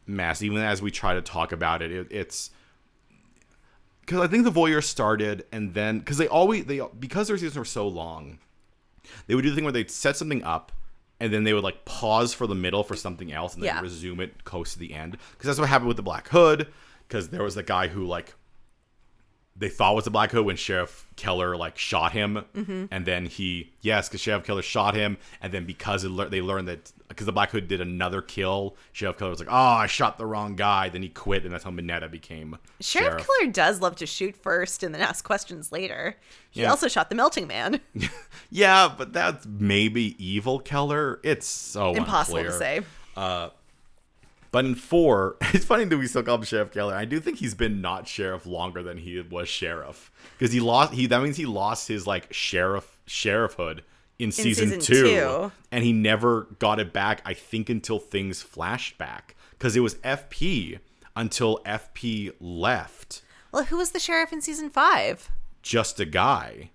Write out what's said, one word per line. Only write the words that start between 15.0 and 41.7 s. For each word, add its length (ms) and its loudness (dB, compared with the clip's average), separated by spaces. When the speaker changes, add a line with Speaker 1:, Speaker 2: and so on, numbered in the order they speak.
Speaker 1:
'Cause 100 -10
that's 120 0
what 100 2
happened 180 4
with 100 2
the 60 -6
Black 240 -6
Hood, 400 6
'cause 220 -6
there 140 -4
was 120 -4
the 80 -6
guy 240 0
who, 180 -6
like, 280 -6
they 100 -4
thought 260 4
was 100 0
the 60 -2
Black 180 4
Hood 160 4
when 100 0
Sheriff 600 -4
Keller, 420 -2
like, 220 -6
shot 320 0
him. 340 -2
Speaker 2:
Mm-hmm. 360 -6
Speaker 1:
And 160 -4
then 180 0
he, 560 -6
yes, 260 0
'cause 140 -10
Sheriff 220 -2
Keller 180 -4
shot 320 0
him. 240 -2
And 100 -8
then 140 -6
because 380 -6
it 60 -4
lear-, 200 -4
they 120 -2
learned 260 -4
that, 240 -12
'cause 100 -8
the 60 -2
Black 180 2
Hood 180 -4
did 140 -2
another 400 -4
kill, 560 -4
Sheriff 260 -6
Keller 140 -4
was 80 -6
like, 100 -10
"Oh, 60 2
I 320 6
shot 320 0
the 80 -6
wrong 280 -4
guy." 340 2
Then 120 -8
he 80 -8
quit, 340 0
and 80 -6
that's 120 -8
how 80 -10
Mineta 400 -6
became 480 -14
Speaker 2:
Sheriff 340 0
Speaker 1:
sheriff. 140 -4
Speaker 2:
Keller 120 2
does 300 2
love 140 0
to 100 -10
shoot 300 -6
first 480 -2
and 100 -4
then 80 -4
ask 240 -2
questions 460 -4
later. 460 -8
He 100 -6
Speaker 1:
Yeah. 80 2
Speaker 2:
also 180 4
shot 220 0
the 60 -4
Melting 320 2
Man. 340 -2
Speaker 1:
<laughs> 160 -4
Yeah, 440 8
but 160 -8
that's 360 -2
maybe 760 2
evil 360 -2
Keller. 640 -2
It's 240 0
so 480 -2